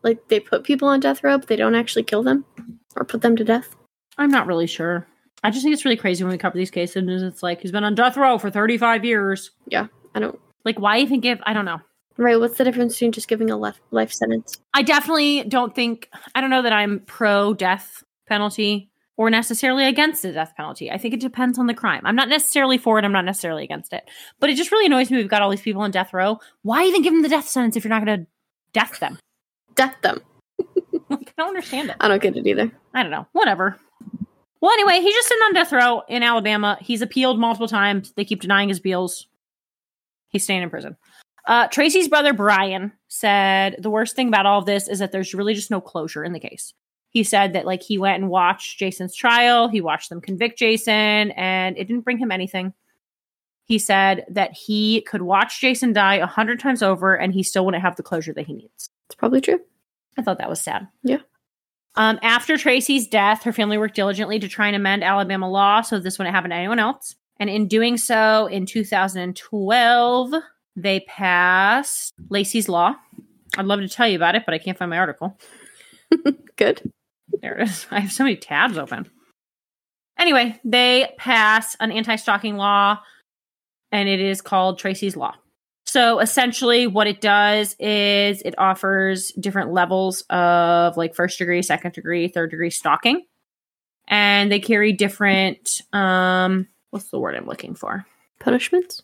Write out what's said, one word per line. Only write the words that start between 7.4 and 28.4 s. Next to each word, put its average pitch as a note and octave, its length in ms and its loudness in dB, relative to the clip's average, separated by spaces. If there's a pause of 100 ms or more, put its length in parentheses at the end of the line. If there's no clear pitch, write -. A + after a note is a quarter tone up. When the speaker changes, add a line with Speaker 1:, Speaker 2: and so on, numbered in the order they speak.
Speaker 2:
like, F3 180 -4
"He's F3+ 100 -8
been G#3 120 -2
on G#3 120 0
death B3 220 2
row C4 200 4
for G3+ 120 -4
thirty-five A3+ 560 0
years." G3 460 -2 (160)
Speaker 1:
Yeah, - 200 -2 (280)
I - 40 -4
don't. - 200 -6 (260)
Speaker 2:
Like, A3+ 140 -2
why G#3 200 2
even C4+ 200 0
give, A#3+ 240 -2
I G#3+ 100 -2
don't G#3 120 -2
know. E3 140 -6 (380)
Speaker 1:
Right, A#3+ 200 4
what's A#3 200 0
the C4 80 2
difference B3 300 0
between A#3 180 0
just - 160 -10
giving A3 200 0
a A3 60 -2
lef-, G#3 240 -8 (120)
life A2 200 -2
sentence? - 480 -4 (140)
Speaker 2:
I C#4 80 4
definitely D4 640 2
don't B3 280 -2
think, A#3 360 -4 (260)
I C4 60 0
don't C4+ 80 -2
know C4 140 2
that A#3 100 2
I'm G3+ 320 0
pro-death G3+ 1000 0 (240)
penalty G#3 640 -2 (240)
or A3+ 140 2
necessarily B3 560 0
against D4 380 0
the F3+ 100 -6
death D#3+ 240 -6
penalty. D#3 340 -10
I - 60 -8
think A#3 160 -6
it A#3 80 -6
depends B3 360 -2
on B3 100 2
the A#3 60 0
crime. A3+ 300 -2
I'm A3 140 0
not C4 100 2
necessarily C4+ 500 2
for A3 220 2
it. G3+ 60 0
I'm G3+ 80 0
not F#3+ 100 2
necessarily E3+ 400 -6
against D3+ 300 -12
it. - 100 -10 (380)
But C#4+ 80 2
it C4 80 0
just E4+ 120 -2
really G#4 180 4
annoys C4 220 2
me C4 60 0
we've G#3 140 0
got G#3 120 2
all G3+ 80 2
these G3 120 -2
people G3+ 200 -4
on G3+ 100 -4
death F#3 220 -4
row. G3 280 -2 (200)
Why A#3+ 220 0
even F#4 200 2
give E4+ 100 2
them E4 80 4
the D4+ 80 2
death D4+ 180 0
sentence A#3 300 0
if A3+ 80 -6
you're G#3+ 40 -4
not A3 140 0
gonna G#3 240 -2 (460)